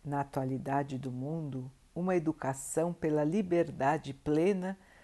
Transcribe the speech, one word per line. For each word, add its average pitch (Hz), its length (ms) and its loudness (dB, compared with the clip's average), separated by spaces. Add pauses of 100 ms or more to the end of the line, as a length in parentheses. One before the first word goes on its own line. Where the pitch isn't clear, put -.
na 143 180 -2
atualidade 135 760 -2
do 131 140 -6
mundo, 131 600 -6 (220)
uma 185 220 0
educação 156 760 0
pela 151 320 2
liberdade 160 880 2
plena 180 640 2 (260)